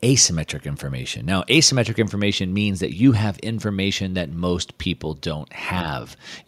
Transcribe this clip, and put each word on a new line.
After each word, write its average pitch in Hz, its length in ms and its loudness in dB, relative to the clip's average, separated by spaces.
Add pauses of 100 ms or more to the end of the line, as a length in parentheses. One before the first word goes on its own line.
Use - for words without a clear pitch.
asymmetric 82 640 2
information. 67 640 -6
Now, 92 160 0
asymmetric 123 540 4
information 101 580 0
means 101 240 0
that 73 160 -4
you 123 160 8
have 107 280 2
information 98 760 -2
that 85 160 -4
most 87 480 -2
people 80 340 -2
don't 76 400 -6
have. 80 640 -6 (300)